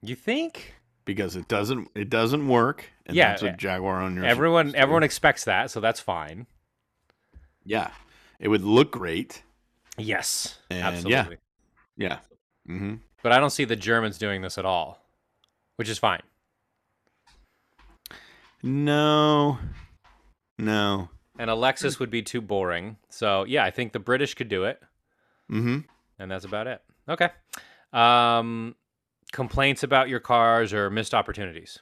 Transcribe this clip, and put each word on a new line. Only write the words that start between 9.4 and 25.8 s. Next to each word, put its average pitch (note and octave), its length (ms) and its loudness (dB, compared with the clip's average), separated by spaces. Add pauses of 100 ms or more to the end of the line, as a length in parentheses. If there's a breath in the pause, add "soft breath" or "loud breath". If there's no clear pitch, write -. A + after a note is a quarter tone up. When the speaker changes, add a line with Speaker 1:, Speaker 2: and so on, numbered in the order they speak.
Speaker 1:
Yes, - 600 -6 (120)
Speaker 2:
And, F2+ 120 -6
Speaker 1:
absolutely. F#2 540 0 (600)
Speaker 2:
yeah. F#2 220 -6 (480)
Yeah. E2+ 80 -12
Mm-hmm. G2 200 -8 (280)
Speaker 1:
But A#2+ 100 4
I B2 60 8
don't C#3 120 4
see C#3 140 -2
the A2+ 120 -2
Germans A2 420 -2
doing G2+ 240 -4
this F#2+ 160 -8
at F#2 60 -6
all, F2 340 -2 (760)
which G#2+ 120 -6
is A2 100 -6
fine. F#2+ 240 0 (2500 loud breath)
Speaker 2:
No. D3 960 2 (1000 loud breath)
No. G#2 520 0 (280)
Speaker 1:
And A#2 120 -6
a A2+ 40 0
Lexus C3 460 -2
would B2 100 -6
be A2+ 120 -4
too A#2+ 180 -6
boring. F#2+ 560 -4 (140)
So, G2 340 0
yeah, B2 200 0
I F#2 60 0
think A#2+ 220 -6
the A#2+ 60 -6
British B2+ 360 0
could A#2+ 140 -8
do F#2+ 160 -2
it. A#2 160 -6 (720)
Speaker 2:
Mm-hmm. A#2+ 300 -2 (380)